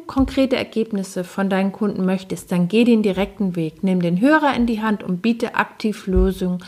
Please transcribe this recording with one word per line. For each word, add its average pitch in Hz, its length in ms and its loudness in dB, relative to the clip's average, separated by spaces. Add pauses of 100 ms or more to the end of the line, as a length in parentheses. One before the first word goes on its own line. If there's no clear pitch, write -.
konkrete 269 500 2
Ergebnisse 196 640 -4
von 196 280 -4
deinen 190 220 0
Kunden 196 340 -2
möchtest, 185 440 -4
dann 175 180 2
geh 220 160 4
den 220 180 4
direkten 196 520 -2
Weg, 160 300 -4
nimm 185 160 2
den 175 180 0
Hörer 294 360 4
in 240 100 0
die 226 160 -2
Hand 214 220 -2
und 180 180 -4
biete 233 360 -2
aktiv - 500 -4
Lösungen 185 600 0